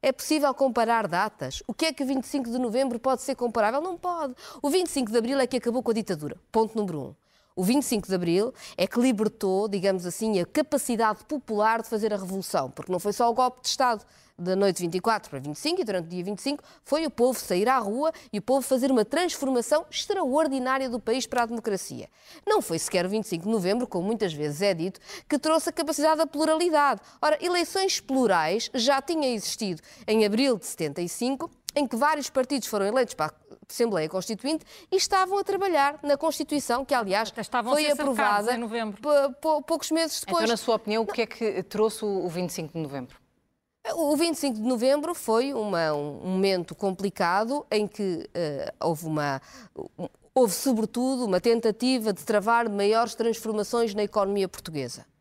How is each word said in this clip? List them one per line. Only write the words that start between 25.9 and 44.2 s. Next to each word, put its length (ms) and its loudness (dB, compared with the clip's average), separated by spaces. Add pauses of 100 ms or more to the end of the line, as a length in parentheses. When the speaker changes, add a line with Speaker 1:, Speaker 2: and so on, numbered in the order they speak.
Speaker 1:
da 80 2
pluralidade. 720 2 (220)
Ora, 200 2
eleições 560 0
plurais 760 2
já 260 2
tinham 240 -2
existido 560 -4 (260)
em 200 4
abril 320 2
de 80 -12
setenta 340 -6
e 80 -2
cinco, 420 -4 (240)
em 120 2
que 100 -6
vários 320 0
partidos 400 -2
foram 160 0
eleitos 300 0
para 120 -2
a 300 -14 (140)
Assembleia 380 0
Constituinte 580 -4 (260)
e 40 2
estavam 420 2
a 60 0
trabalhar 580 2
na 160 2
Constituição, 640 -2
que, 80 -2
aliás, 380 0
Speaker 2:
Até 100 -12
estavam 320 -2
a 20 4
Speaker 1:
foi 100 2
Speaker 2:
ser 120 4
cercados 140 0
Speaker 1:
aprovada 440 2
Speaker 2:
em 40 -4
novembro. 420 -6
Speaker 1:
pou-, 400 4
pou-, 220 2
poucos 280 -2
meses 300 0
depois. 240 0
Speaker 3:
Então, 80 2
na 60 2
sua 160 2
opinião, 300 0
Speaker 1:
Não. 60 -6
Speaker 3:
o 40 -6
que 80 -2
é 40 0
que 360 -4
trouxe 420 -2
o, 200 -2
o 40 -2
vinte 220 -4
e 20 -10
cinco 220 -8
de 60 -6
novembro? 360 -8 (800)
Speaker 1:
O 220 2
vinte 180 2